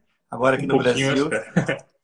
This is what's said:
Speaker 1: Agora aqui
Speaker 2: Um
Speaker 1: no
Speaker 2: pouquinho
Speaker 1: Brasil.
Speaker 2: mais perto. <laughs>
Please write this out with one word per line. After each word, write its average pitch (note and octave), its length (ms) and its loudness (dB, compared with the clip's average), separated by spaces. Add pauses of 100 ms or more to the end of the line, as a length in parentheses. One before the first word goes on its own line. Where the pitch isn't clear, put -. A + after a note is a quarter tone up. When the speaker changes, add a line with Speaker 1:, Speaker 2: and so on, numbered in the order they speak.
(320)
Speaker 1:
Agora B2+ 240 0
aqui C3+ 100 -4
Speaker 2:
Um - 120 -4
Speaker 1:
no A#2+ 60 0
Speaker 2:
pouquinho C3 300 2
Speaker 1:
Brasil. C#3+ 160 0
Speaker 2:
mais - 360 -2
perto. - 220 -6
<laughs> - 160 -20